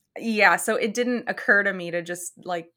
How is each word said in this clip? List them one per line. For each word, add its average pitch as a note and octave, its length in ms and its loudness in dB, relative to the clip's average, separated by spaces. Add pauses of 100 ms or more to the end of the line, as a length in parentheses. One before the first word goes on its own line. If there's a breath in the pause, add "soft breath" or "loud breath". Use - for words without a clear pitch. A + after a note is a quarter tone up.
(180)
yeah, G#3 380 4
so A3 200 0
it G#3+ 180 -2
didn't A#3+ 340 -2
occur G3+ 340 2
to G3 120 0
me F3 160 -8
to E3+ 120 -4
just, F3 300 -10 (120)
like, E3+ 320 -6